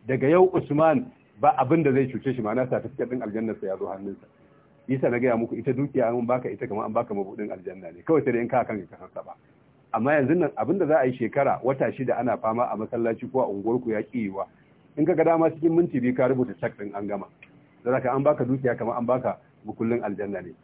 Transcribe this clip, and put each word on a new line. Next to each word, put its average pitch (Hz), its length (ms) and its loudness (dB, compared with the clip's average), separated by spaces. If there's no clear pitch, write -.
Daga 131 220 0
yau 185 240 8
Usman 151 580 2
ba 147 160 4
abin 147 260 2
da 139 80 4
zai 135 200 4
cuce 127 240 -4
shi, 123 60 -6
ma'ana 117 280 -2
certificate 113 400 -4
din 123 120 -6
aljannar 110 380 -4
sa 107 80 -10
ya 95 100 -4
zo 98 100 -6
hannunsa. 98 380 -12
Isa 135 220 2
na 120 100 0
gaya 123 180 2
muku, 113 180 -2
ita 123 180 -2
dukiya 131 360 0
an 120 160 -2
baka 123 240 -2
ita 110 180 -8
kamar 107 180 -4
an 110 80 -8
baka 117 200 -2
mabudin 101 380 -6
aljanna 92 400 -12
ne. 87 120 -20
Kawai 160 200 2
sai 127 80 0
dai 117 100 2
in 120 60 -2
ka 120 160 2
kanka 104 240 -6
ka - 100 -20
sassa - 280 -14
ba. - 100 -16
Amma 117 200 2
yanzu 143 220 4
nan, 165 200 2
abin 123 240 0
da 175 60 2
za 151 140 4
a 131 60 4
yi 127 120 -2
shekara, 120 460 0
wata 135 300 0
shida 123 240 -2
ana 117 200 -2
fama 113 340 0
a 110 60 -4
masallaci 117 540 -4
ko 131 100 2
a 110 60 2
unguwarku 101 440 -2
ya 107 100 0
ƙi 120 180 -6
yiwa. 95 180 -6
In 147 80 2
ka 180 100 2
ga 156 80 4
dama, 165 260 4
cikin 160 260 0
minti 156 240 2
biyu 123 160 0
ka 127 120 2
rubuta 127 320 0
cak - 180 -6
ɗin, 101 180 -12
an 101 120 -8
gama. 101 180 -6
Don 120 100 0
haka, 131 200 0
an 135 100 0
baka 143 220 4
dukiya 127 320 0
kamar 117 200 -2
an 117 80 -4
baka 120 320 0
bukullin 113 380 -2
aljanna 101 380 -6
ne. 85 120 -16